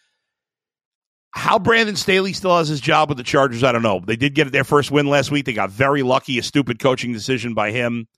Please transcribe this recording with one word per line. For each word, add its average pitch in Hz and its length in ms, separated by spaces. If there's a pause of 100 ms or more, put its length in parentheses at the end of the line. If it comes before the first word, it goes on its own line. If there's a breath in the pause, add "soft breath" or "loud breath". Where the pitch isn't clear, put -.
(1300)
How 170 280
Brandon 220 360
Staley 190 380
still 180 240
has 160 120
his 147 120
job 151 280
with 139 100
the 123 40
Chargers, 131 400
I 131 80
don't 117 120
know. 98 200
They 110 120
did 139 180
get 143 180
their 135 120
first 143 260
win 143 160
last 139 240
week. 143 160
They 131 80
got 101 160
very 135 320
lucky, 127 380
a 107 40
stupid 117 360
coaching 123 340
decision 117 400
by 104 180
him. 120 360 (100)